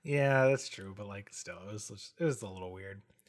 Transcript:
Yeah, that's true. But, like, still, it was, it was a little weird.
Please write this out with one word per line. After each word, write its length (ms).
Yeah, 460
that's 200
true. 300
But, 100
like, 240
still, 360
it 60
was, 440
it 60
was 180
a 60
little 240
weird. 320